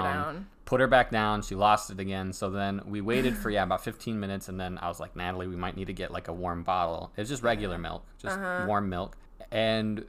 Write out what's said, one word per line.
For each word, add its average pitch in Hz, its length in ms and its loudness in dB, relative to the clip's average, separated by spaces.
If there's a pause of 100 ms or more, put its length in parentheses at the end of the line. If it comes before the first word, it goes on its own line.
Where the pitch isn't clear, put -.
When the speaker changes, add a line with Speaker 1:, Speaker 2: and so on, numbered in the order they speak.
Speaker 1:
down, - 20 2 (300)
Speaker 2:
down. 190 120 -10 (200)
Speaker 1:
put 127 140 4
her 131 60 6
back 123 240 8
down. 107 320 4
She - 140 -6
lost 104 340 6
it 95 80 -8
again. 95 340 -2
So 95 180 -4
then 98 340 -2
we 101 160 -6
waited 117 360 2
for, 107 140 -2
Speaker 2:
<laughs> - 0 -
Speaker 1:
yeah, 104 140 4
about 92 180 2
fifteen 110 380 -4
minutes, 98 280 -4
and 92 120 -6
then 90 220 -6
I 87 60 -2
was 85 120 -6
like, - 160 -10
"Natalie, 90 320 -4
we 90 80 -6
might 87 200 -4
need 95 100 -6
to 98 60 -4
get, 90 200 -6
like, 87 160 -6
a 85 40 -6
warm 87 300 -2
bottle." 85 540 0
It's 107 140 -4
just 127 120 -4
regular 107 360 0
milk, 82 260 -8 (140)
just 190 200 -4
Speaker 2:
Uh-huh. 180 280 -2
Speaker 1:
warm 104 220 2
milk. 92 280 -4 (340)
And 110 580 2